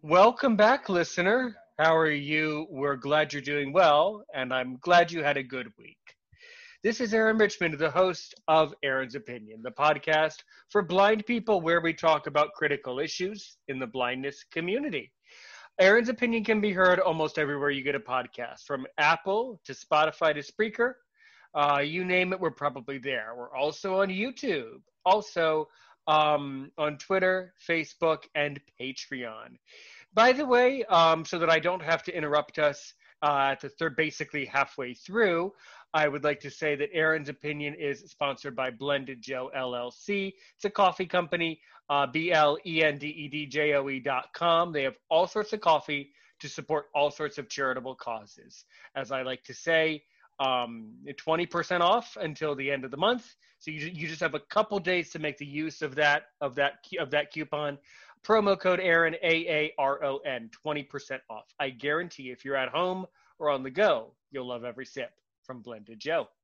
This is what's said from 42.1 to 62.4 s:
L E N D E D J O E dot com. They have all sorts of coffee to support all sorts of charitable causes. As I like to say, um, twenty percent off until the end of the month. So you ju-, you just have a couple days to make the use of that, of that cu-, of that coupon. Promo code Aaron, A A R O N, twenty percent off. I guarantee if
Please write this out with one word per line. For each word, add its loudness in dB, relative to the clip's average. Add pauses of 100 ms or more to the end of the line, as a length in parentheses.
L 4
E 0
N 2
D -10
E -12
D -8
J 0
O 0
E -6
dot -4
com. 2
They -2
have -4 (120)
all 4
sorts -4
of -6
coffee 0 (280)
to -12
support -6
all 2
sorts -8
of -10
charitable -4
causes. -12 (300)
As -8
I -4
like -8
to -16
say, 0 (380)
um, -2 (240)
twenty -2
percent -2
off 2
until -4
the -6
end -4
of -10
the -10
month. 0 (240)
So -14
you -10
ju-, -8
you -8
just -12
have -2
a -4
couple -2
days -2
to -10
make -6
the -12
use -8
of -6
that, 2 (180)
of -4
that 0
cu-, -10
of -6
that -2
coupon. -6 (460)
Promo 4
code 2
Aaron, 4
A 2
A 0
R 0
O -2
N, -8
twenty -6
percent -12
off. -16
I -2
guarantee -6
if -16